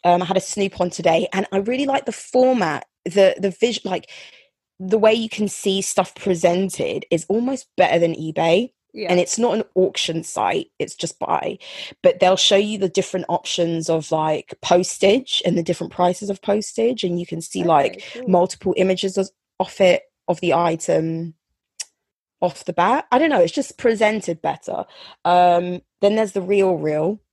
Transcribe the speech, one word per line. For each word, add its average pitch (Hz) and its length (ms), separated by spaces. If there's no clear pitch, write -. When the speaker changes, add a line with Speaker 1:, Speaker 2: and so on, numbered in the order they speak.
Speaker 1:
Um, 175 180
I 180 40
had 185 120
a 185 40
snoop 196 400
on 180 100
today, 170 420
and 202 200
I 190 60
really 254 280
like 269 180
the 240 80
format, 247 720
the, 190 340
the 190 120
vis-, 226 340
like, 185 260
the 190 180
way 220 160
you 226 140
can 214 180
see 196 360
stuff - 340
presented 175 960
is 170 160
almost 240 480
better 170 240
than 165 160
eBay. 165 560
Speaker 2:
Yeah. 190 140
Speaker 1:
And 180 80
it's 175 220
not 226 140
an 220 100
auction 175 480
site, - 560
it's - 160
just - 240
buy. - 400
But 180 160
they'll 185 160
show - 200
you 208 220
the 190 100
different 185 400
options 165 600
of, 160 220
like, 156 500
postage 190 840
and 180 140
the 165 60
different 170 280
prices 180 380
of 190 120
postage, 226 600
and 175 160
you 175 80
can 165 140
see, 185 220
Speaker 2:
Okay, 175 60
Speaker 1:
like, 143 440
Speaker 2:
cool. 247 160
Speaker 1:
multiple 180 480
images 190 420
of, 190 100
off - 220
it, 185 220
of 175 120
the 170 140
item 165 800
off - 260
the 175 60
bat. 220 380
I 247 80
don't 311 120
know, 240 100
it's 170 120
just - 260
presented 214 640
better. - 420
Um, 180 560
then 202 140
there's 220 180
The 196 100
Real 190 340
Real 151 440